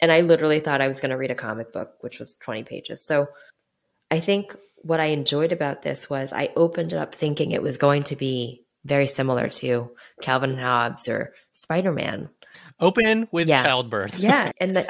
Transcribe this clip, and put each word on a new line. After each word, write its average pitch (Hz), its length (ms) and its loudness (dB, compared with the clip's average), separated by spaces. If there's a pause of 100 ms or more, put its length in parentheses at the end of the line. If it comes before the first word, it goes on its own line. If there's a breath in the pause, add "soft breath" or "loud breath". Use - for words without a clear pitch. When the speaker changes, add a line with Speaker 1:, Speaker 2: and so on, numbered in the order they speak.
Speaker 1:
And 165 80 6
I 165 120 8
literally 156 360 6
thought 147 220 0
I 135 80 2
was 135 100 -4
gonna 131 180 -2
read 131 140 -4
a 123 60 -4
comic 113 360 -8
book, - 280 -8
which - 180 -12
was - 160 -12
twenty 113 300 -8
pages. - 420 -10
So 143 220 0 (800 loud breath)
I 160 100 2
think 202 340 -2 (280)
what 160 180 0
I 156 60 2
enjoyed 147 440 0
about 151 320 -4
this 143 260 -6
was 135 240 -6
I 139 220 -4
opened 170 380 0
it 165 60 -4
up - 140 -6
thinking 147 380 -2
it - 120 -2
was 131 140 -4
going 143 280 4
to 143 100 -6
be 127 480 -4 (220)
very 139 240 2
similar 127 400 0
to 120 420 -4 (320 loud breath)
Calvin 131 280 0
and 131 100 -4
Hobbes 120 480 0
or 110 240 -4 (220 soft breath)
Spider-Man. 160 760 -4 (500 loud breath)
Speaker 2:
Open 220 540 4
with 170 160 2
Speaker 1:
Yeah. 135 160 6
Speaker 2:
childbirth. 120 560 0
<laughs> - 0 -
Speaker 1:
Yeah. 233 400 2
And 190 160 0
the 180 140 0